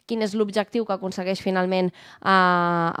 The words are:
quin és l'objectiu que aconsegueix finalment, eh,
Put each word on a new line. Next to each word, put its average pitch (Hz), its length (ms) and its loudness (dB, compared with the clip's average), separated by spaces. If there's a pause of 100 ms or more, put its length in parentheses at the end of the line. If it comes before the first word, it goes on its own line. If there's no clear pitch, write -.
(100)
quin 226 160 0
és 190 80 -6
l'objectiu 214 480 -2
que 196 160 -4
aconsegueix 185 400 -4
finalment, 185 560 0
eh, 175 960 2 (100)